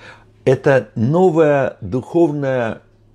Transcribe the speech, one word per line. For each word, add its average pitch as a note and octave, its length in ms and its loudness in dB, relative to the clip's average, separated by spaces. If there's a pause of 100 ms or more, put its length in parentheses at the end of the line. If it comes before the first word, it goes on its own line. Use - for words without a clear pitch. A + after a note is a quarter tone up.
(440)
Это C3 520 2
новое D3+ 840 2
духовное C3 1000 -4 (340)